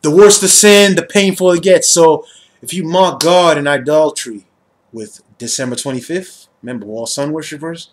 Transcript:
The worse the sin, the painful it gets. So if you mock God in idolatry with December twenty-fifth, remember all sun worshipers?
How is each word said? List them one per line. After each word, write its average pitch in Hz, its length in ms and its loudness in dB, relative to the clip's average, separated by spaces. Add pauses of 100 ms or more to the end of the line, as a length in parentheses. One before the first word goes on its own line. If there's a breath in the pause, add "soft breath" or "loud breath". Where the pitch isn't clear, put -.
The 151 80 -2
worse 202 300 6
the 190 80 0
sin, 202 480 4
the 170 60 -2
painful 190 500 0
it 170 100 -2
gets. 180 260 2
So 160 380 2 (340 soft breath)
if 131 140 -14
you 180 100 -6
mock 170 360 0
God 170 360 2
in 143 100 -4
idolatry 143 800 -2 (460)
with 110 300 -16 (160)
December 123 380 -8
twenty-fifth, 143 720 -10 (120)
remember 117 260 -14
all 113 200 -10
sun 147 260 -6
worshipers? 156 600 -12